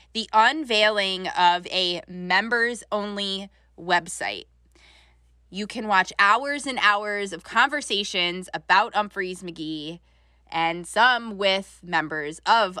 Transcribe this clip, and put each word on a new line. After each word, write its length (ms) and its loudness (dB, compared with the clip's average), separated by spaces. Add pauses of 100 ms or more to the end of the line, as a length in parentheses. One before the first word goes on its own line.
(120)
the 220 -6
unveiling 960 2
of 380 4
a 380 -2
members-only 1400 -2 (300)
website. 680 -4 (1040)
You 160 -8
can 220 -8
watch 320 4
hours 480 2
and 140 -6
hours 500 0
of 140 -12
conversations 1080 -2
about 420 2
Umphrey's 460 -4
McGee 600 -10 (500)
and 340 -2
some 520 2
with 440 -2
members 640 -4
of 340 2